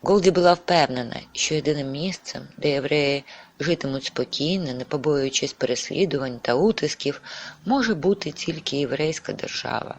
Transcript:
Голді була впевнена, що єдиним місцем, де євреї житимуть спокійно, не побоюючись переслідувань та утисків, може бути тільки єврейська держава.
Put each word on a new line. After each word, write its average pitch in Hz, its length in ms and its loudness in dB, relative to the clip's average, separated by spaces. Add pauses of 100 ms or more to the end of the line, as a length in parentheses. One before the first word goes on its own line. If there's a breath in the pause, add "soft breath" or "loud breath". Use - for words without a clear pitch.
Голді 190 300 6
була 175 220 6
впевнена, 131 640 2 (120)
що - 240 -2
єдиним 143 360 0
місцем, 147 560 -8 (100)
де 147 120 0
євреї 139 540 2 (360 loud breath)
житимуть 143 460 -2
спокійно, 151 680 -2
не 127 120 -6
побоюючись 139 680 0
переслідувань 131 880 -2
та - 140 0
утисків, 151 680 0 (440 loud breath)
може 226 280 2
бути 170 380 0
тільки 156 460 -6
єврейська 143 560 -2
держава. - 640 -6